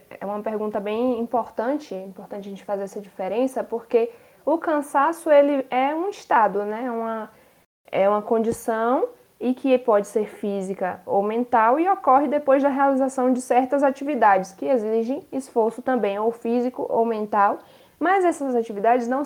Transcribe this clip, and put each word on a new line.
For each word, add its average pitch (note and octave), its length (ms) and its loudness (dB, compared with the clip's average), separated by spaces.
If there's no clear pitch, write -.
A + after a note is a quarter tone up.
é - 80 -12
uma G#3 160 -6
pergunta G#3+ 380 -4
bem A3+ 400 -2
importante, A#3 760 -4
é F#3 120 -8
importante G3 420 -14
a - 20 -14
gente G3 140 -14
fazer G3+ 200 -6
essa G3 180 -10
diferença, G#3 640 -4
porque A3+ 440 -2
o D#4 120 2
cansaço, D4+ 720 0
ele C#4+ 400 6
é C4+ 240 0
um E4+ 140 -4
estado, G3+ 560 0
né? A3 260 -6
Uma, A3+ 400 -6
é F#3+ 160 4
uma G#3 140 2
condição A#3 880 0
e B3 120 0
que B3+ 240 2
pode G#3 300 2
ser G#3 220 -4
física G3 760 -6
ou G3 160 2
mental A#3 560 2
e F4 120 0
ocorre D4 400 4
depois C#4+ 340 2
da C#4+ 60 4
realização C4 640 0
de B3 80 -2
certas B3+ 420 2
atividades A#3 720 2
que - 120 -10
exigem A3+ 680 -2
esforço A#3+ 480 -2
também, G#3 360 -2
ou A3 140 0
físico A#3+ 580 -4
ou A#3 160 2
mental, G#3+ 540 0
mas F#4 240 2
essas C#4 320 0
atividades A3+ 500 0
não C4 200 -2